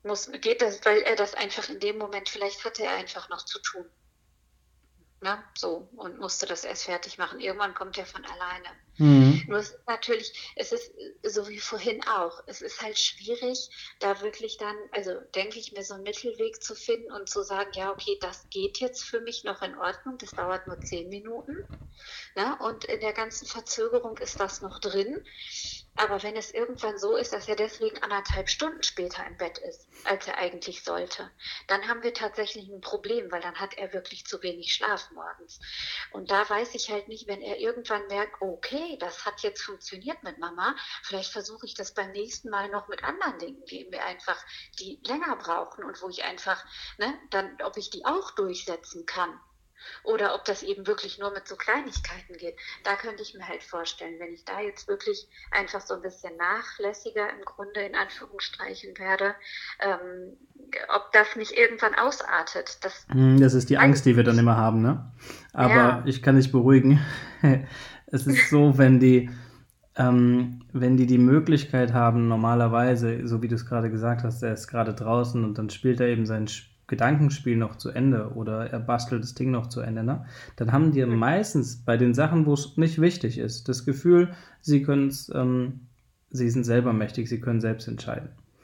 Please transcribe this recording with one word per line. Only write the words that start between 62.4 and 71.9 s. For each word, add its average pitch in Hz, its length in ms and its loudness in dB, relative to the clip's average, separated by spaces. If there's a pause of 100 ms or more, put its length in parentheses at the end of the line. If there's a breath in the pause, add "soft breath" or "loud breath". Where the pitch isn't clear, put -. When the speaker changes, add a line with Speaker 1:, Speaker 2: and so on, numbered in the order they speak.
Speaker 1:
Das - 260 -10
Speaker 2:
Hm, 131 300 8
das 131 140 10
ist 123 160 2
die 135 80 4
Speaker 1:
weiß - 60 8
Speaker 2:
Angst, 139 220 8
Speaker 1:
ich - 0 -
Speaker 2:
die 120 120 8
wir 120 60 8
dann 117 120 6
Speaker 1:
nicht. 117 40 8
Speaker 2:
immer 117 180 6
haben, 110 240 4
ne? 135 300 0 (420 loud breath)
Aber 127 160 4
Speaker 1:
Ja. 123 360 6
Speaker 2:
ich 131 160 0
kann 135 140 8
dich 131 160 8
beruhigen. 135 480 8 (420 loud breath)
<laughs> 135 260 6 (420 loud breath)
Es 135 160 -2
ist 131 240 6
so, 147 280 8
Speaker 1:
<laughs> - 0 -
Speaker 2:
wenn 131 240 10
die, 127 280 8 (680 loud breath)
ähm, 123 640 6 (100)
wenn 127 240 4
die 127 120 6
die 123 100 6
Möglichkeit 131 760 6